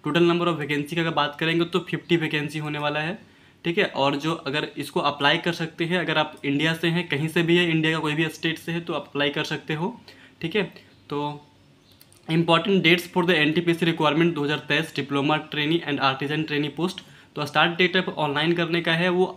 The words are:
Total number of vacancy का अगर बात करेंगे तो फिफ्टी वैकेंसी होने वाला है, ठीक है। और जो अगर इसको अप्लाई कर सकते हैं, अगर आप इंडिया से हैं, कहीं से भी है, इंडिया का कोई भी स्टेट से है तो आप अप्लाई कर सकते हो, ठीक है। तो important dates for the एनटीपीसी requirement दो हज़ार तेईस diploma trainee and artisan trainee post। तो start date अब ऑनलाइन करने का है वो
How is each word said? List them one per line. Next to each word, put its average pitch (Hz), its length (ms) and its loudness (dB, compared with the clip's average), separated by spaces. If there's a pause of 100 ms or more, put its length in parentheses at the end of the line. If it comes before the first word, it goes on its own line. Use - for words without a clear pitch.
Total 170 180 4
number 175 240 2
of 156 100 -2
vacancy 147 360 -4
का 170 60 0
अगर 165 100 0
बात 143 300 -2
करेंगे 165 240 0
तो 170 160 -2
फिफ्टी 170 360 -2
वैकेंसी 151 420 -2
होने 151 200 -6
वाला 147 220 -2
है, 170 180 -6 (460)
ठीक 170 140 0
है। 185 80 2
और 139 300 0
जो 156 180 -2 (120)
अगर 151 300 -2
इसको 147 240 -4
अप्लाई 143 380 2
कर 170 140 -2
सकते 165 320 -4
हैं, 180 140 0
अगर 160 200 0
आप 151 260 0
इंडिया 147 300 0
से 165 140 0
हैं, 170 200 0
कहीं 147 200 -2
से 170 140 2
भी 170 140 4
है, 175 140 4
इंडिया 160 220 2
का 165 60 0
कोई 151 160 -2
भी 160 140 0
स्टेट 160 300 -4
से - 140 -8
है 170 80 -2
तो 170 120 -8
आप 143 160 -4
अप्लाई 143 220 0
कर 147 140 -4
सकते 156 300 -6
हो, 175 260 -6 (420)
ठीक 170 140 -4
है। 202 60 2 (480)
तो 147 120 -4 (1040)
important 165 540 4
dates 170 260 4
for 180 160 0
the 180 100 4
एनटीपीसी 165 520 2
requirement 165 480 2
दो 143 100 -2
हज़ार 147 140 0 (100)
तेईस 156 260 0
diploma 139 440 0 (100)
trainee 151 360 -2
and 139 180 -4
artisan 147 440 -2
trainee 147 300 -2
post। 180 240 -4 (360)
तो 147 100 -4
start 165 320 2
date 180 180 2
अब 180 220 -2
ऑनलाइन 151 340 0
करने 170 280 0
का 165 120 0
है 175 160 2
वो 180 180 2 (100)